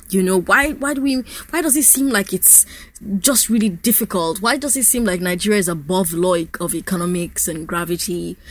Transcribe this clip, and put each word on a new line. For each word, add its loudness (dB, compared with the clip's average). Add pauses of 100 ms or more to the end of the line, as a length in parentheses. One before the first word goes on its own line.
You 2
know, 4
why, 2
why -4
do -4
we, 0 (340)
why -2
does 0
it 2
seem 4
like 0
it's 4 (540)
just 2
really 2
difficult? 0
Why 2
does -2
it 2
seem 2
like 0
Nigeria 0
is 0
above -2
law 2
e-, -4 (140)
of -2
economics -4
and -8
gravity -4 (140)